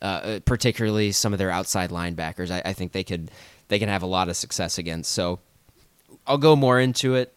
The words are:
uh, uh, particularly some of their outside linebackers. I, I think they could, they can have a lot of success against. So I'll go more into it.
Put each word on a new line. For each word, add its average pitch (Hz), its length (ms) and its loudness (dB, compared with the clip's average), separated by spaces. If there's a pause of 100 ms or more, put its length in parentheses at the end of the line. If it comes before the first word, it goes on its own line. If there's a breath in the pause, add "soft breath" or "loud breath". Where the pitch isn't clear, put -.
uh, - 40 -6
uh, 98 360 -6
particularly 107 720 0
some 104 200 0
of 98 60 -2
their 92 120 0
outside 90 380 -2
linebackers. 85 640 -6
I, 90 120 -4
I 95 100 -4
think 92 180 -8
they 95 120 -4
could, 82 280 -8 (380 loud breath)
they 104 100 2
can 104 100 0
have 98 140 -2
a 90 40 -4
lot 92 220 0
of 85 80 -4
success - 400 -6
against. 82 340 -6
So 90 280 -2 (880)
I'll 139 100 2
go 156 180 8
more 127 240 6
into 131 360 2
it. 127 220 0